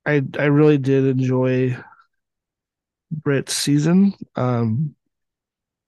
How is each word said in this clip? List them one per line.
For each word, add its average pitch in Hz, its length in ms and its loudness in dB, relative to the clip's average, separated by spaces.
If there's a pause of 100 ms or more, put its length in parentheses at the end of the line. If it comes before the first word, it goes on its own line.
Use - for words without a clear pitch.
I, 147 180 0 (160)
I 139 80 0
really 147 320 4
did 135 280 0
enjoy 127 720 0 (1300)
Britt's 147 440 -4
season, 170 600 2 (200)
um, 123 600 -2 (920)